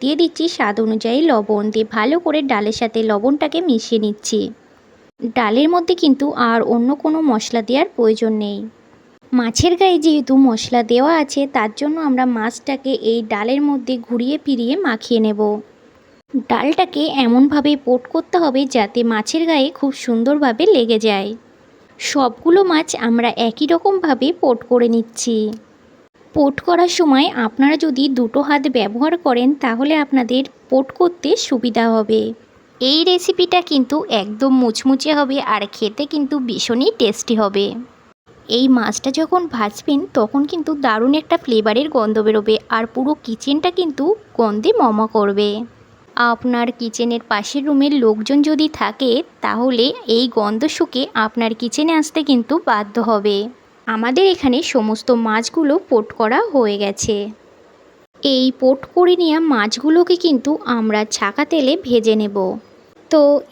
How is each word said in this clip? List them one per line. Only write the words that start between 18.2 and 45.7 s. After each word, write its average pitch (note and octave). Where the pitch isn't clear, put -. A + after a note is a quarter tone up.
হবে, C#4+
যাতে A#3+
মাছের A#3
গায়ে D4+
খুব C4+
সুন্দরভাবে C4
লেগে A#3+
যায়। G#3
সবগুলো D4
মাছ E4
আমরা A#3
একই A#3
রকমভাবে E4+
কোট B3
করে A#3+
নিচ্ছি। A3+
কোট C#4+
করার F4
সময় D#4
আপনারা C4
যদি C#4+
দুটো B3
হাত C#4+
ব্যবহার B3
করেন, C4
তাহলে C4+
আপনাদের C4
কোট C4
করতে F4
সুবিধা A#3
হবে। A3
এই D4
রেসিপিটা F4+
কিন্তু C#4+
একদম G#3+
মুচমুচে C4
হবে C#4
আর G#3+
খেতে A3
কিন্তু D4
ভীষণই A#3+
টেস্টি A3+
হবে। G3+
এই B3
মাছটা A#3+
যখন D#4+
ভাজবেন, B3
তখন C#4
কিন্তু D#4
দারুণ B3+
একটা D#4
ফ্লেভারের A#3
গন্ধ A3
বেরোবে G#3+
আর A3+
পুরো C4
কিচেনটা C#4+
কিন্তু F4
গন্ধে A3
মমা A3
করবে। G#3